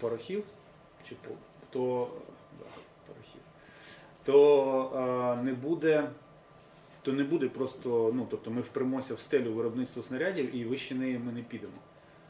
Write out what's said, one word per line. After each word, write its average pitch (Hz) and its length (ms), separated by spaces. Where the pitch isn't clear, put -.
порохів, 120 440
чи - 60
по-, - 200
то 123 400
порохів, - 340
то, 131 1120
е, 123 40
не 131 100
буде, 147 580
то 135 100
не 139 120
буде 139 240
просто, 117 680
ну, 123 160
тобто 110 200
ми 120 100
впремося 127 540
в - 60
стелю 120 320
виробництва 117 500
снарядів 147 540
і 120 80
вище 127 300
неї 127 240
ми 120 140
не 120 100
підемо. 107 360